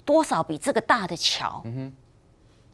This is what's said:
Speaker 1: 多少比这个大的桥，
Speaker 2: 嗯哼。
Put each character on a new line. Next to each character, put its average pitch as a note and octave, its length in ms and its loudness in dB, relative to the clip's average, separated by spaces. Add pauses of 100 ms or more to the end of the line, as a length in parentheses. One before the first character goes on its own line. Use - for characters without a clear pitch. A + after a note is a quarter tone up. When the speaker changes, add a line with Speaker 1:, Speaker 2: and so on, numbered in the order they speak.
Speaker 1:
多 D4+ 180 6
少 F3+ 200 0
比 D#3 160 -4
这 - 140 -2
个 - 80 2
大 G#3+ 260 2
的 E3 100 -6
桥， - 480 -4
Speaker 2:
嗯 A#2 100 -8
哼。 C3 180 -8 (800)